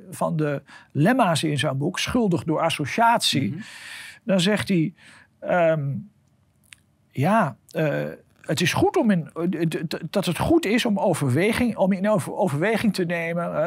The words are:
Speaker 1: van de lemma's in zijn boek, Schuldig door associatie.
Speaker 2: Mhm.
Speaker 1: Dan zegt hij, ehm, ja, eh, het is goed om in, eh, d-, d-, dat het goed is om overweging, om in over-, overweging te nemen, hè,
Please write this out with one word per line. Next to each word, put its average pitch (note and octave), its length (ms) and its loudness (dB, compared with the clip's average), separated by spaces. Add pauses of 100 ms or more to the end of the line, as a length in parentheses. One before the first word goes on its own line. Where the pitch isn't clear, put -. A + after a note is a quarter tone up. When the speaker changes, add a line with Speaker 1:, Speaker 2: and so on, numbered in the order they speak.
(100)
Speaker 1:
van E3 260 -4
de D3 260 -2 (280)
lemma's F3+ 520 2
in D3 160 0
zijn C3+ 200 -2
boek, E3 200 -4
Schuldig G3+ 460 0
door D3+ 160 -2
associatie. D#3+ 880 0
Speaker 2:
Mhm. F3+ 100 -8 (640)
Speaker 1:
Dan F#3+ 160 2
zegt G3 280 0
hij, E3 260 0 (460)
ehm, D#3+ 500 2 (1200)
ja, F3 460 2 (140)
eh, D3 340 -2 (360)
het - 200 -4
is E3+ 120 2
goed G4+ 240 2
om C4 140 4
in, E3 240 0
eh, E3 100 -4 (240)
d-, D#3+ 220 -6
d-, F#3+ 80 -6 (120)
dat F#3+ 160 -2
het F3 120 -2
goed E4+ 260 2
is A3+ 200 2
om G#3 140 0
overweging, F#3+ 800 2
om F#3+ 160 2
in G3 180 0
over-, G3+ 260 0
overweging G3 580 0
te F#3 100 -2
nemen, E3+ 500 -4
hè, D3+ 120 0